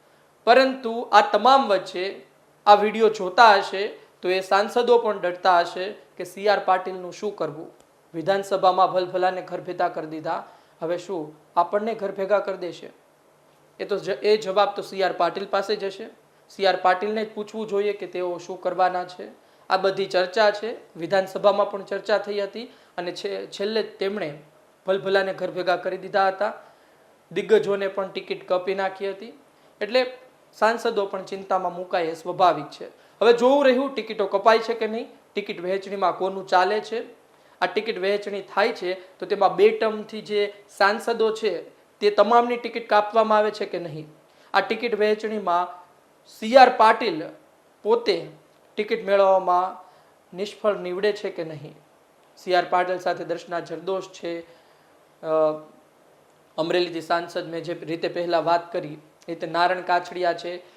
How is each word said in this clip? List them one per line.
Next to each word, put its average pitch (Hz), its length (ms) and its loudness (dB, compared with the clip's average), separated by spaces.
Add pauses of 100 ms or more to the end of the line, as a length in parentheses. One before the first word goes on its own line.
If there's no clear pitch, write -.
(440)
પરંતુ 247 680 4
આ 208 100 10
તમામ 233 460 4
વચ્ચે 190 540 -4 (440)
આ 208 80 10
વીડિયો 208 360 4
જોતા 202 460 6
હશે 196 320 -2 (340)
તો 180 80 -2
એ 185 100 0
સાંસદો 214 580 2
પણ 214 240 0
ડરતા 180 380 2
હશે 185 340 -4 (240)
કે 185 60 -10
સી 196 240 -4
આર 196 120 4
પાટીલનું 185 540 -2
શું 202 220 -8
કરવું. 156 360 -8 (420)
વિધાનસભામાં 185 800 2
ભલભલાને 185 500 -2
ઘર 143 200 -10
ભેગા 180 260 -4
કરી 170 200 -8
દીધા, 160 400 -8 (340)
હવે 170 160 -4
શું 170 360 -8 (220)
આપણને 208 380 0
ઘર 196 180 -6
ભેગા 196 280 0
કરી 196 180 -4
દેશે? 175 320 -12 (920)
એ 190 60 -6
તો 190 120 -2
જ-, 165 120 -6
એ 208 280 2
જવાબ 196 380 0
તો 196 60 -6
સી 190 220 -6
આર 170 100 0
પાટીલ 175 320 -2
પાસે 196 300 -2
જ 196 80 -8
હશે. 196 240 -10 (420)
સી 190 160 -4
આર 185 100 4
પાટીલને 208 500 0
જ 214 80 -14
પૂછવું 208 340 -8
જોઈએ 202 260 0
કે 190 140 -10
તેઓ 180 300 -6
શું 180 240 -12
કરવાના 180 420 0
છે. 202 400 -16 (260)
આ 190 80 2
બધી 190 280 0
ચર્ચા 185 460 2
છે, 220 260 -8 (180)
વિધાનસભામાં 190 760 0
પણ 196 120 -8
ચર્ચા 202 340 -2
થઈ 202 240 -4
હતી 220 320 -10 (240)
અને 175 140 -6
છે-, 196 340 -8
છેલ્લે 208 380 -4
તેમણે 190 560 -6 (480)
ભલભલાને 196 460 0
ઘર 185 180 -6
ભેગા 180 240 0
કરી 185 220 -4
દીધા 190 300 0
હતા, 202 260 -2 (800)
દિગ્ગજોને 196 560 2
પણ 190 240 -6
ટિકિટ 185 360 -10
કાપી 185 280 0
નાખી 196 340 -4
હતી. 214 300 -14 (420)
એટલે 254 360 0 (360)
સાંસદો 220 520 0
પણ 196 180 -8
ચિંતામાં 185 520 -4
મુકાય 180 280 -4
એ 165 100 -4
સ્વાભાવિક 165 520 0
છે. - 200 -16 (360)
હવે 233 120 8
જોવું 262 320 4
રહ્યું 262 300 4
ટિકિટો 214 300 -4
કપાય 214 340 4
છે 220 140 -4
કે 226 140 -4
નહીં, 226 200 -8 (280)
ટિકિટ 202 260 -6
વહેંચણીમાં 190 560 -2
કોનું 190 300 -4
ચાલે 190 320 2
છે. 226 260 -8 (560)
આ 180 40 2
ટિકિટ 208 340 -4
વહેંચણી 202 420 -2
થાય 208 300 0
છે 180 220 -6
તો - 320 -12
તેમાં 196 300 2
બે 202 140 6
ટર્મથી 214 520 -2
જે 202 320 -2 (240)
સાંસદો 220 580 2
છે 180 340 -4 (300)
તે 202 100 2
તમામની 233 480 4
ટિકિટ 233 320 -8
કાપવામાં 214 480 4
આવે 214 140 2
છે 208 140 -6
કે 185 140 -8
નહીં. 156 280 -10 (460)
આ 196 60 4
ટિકિટ 214 360 -2
વહેંચણીમાં 208 720 0 (720)
સી 220 160 -2
આર 254 140 10
પાટીલ 220 540 4 (600)
પોતે 208 600 -2 (340)
ટિકિટ 208 280 -4
મેળવવામાં 190 840 2 (480)
નિષ્ફળ 208 380 -2
નીવડે 180 360 -2
છે 202 180 -8
કે 175 140 -8
નહીં. 156 320 -12 (640)
સી 180 180 0
આર 175 140 4
પાટીલ 180 280 2
સાથે 175 280 -4
દર્શના 170 340 -6
જરદોશ 175 500 -6
છે, 170 320 -8 (800)
અ, 165 40 -8 (1300)
અમરેલીથી 170 440 0
સાંસદ 170 460 -4
મેં 165 160 -8
જે 170 100 -6
રીતે 165 340 -6
પહેલા 170 320 0
વાત 170 340 0
કરી 151 200 -6
એ 156 40 -14 (320)
રીતે 165 180 -8
નારણ 175 340 0
કાછડિયા 175 520 -2
છે, 175 240 -8 (200)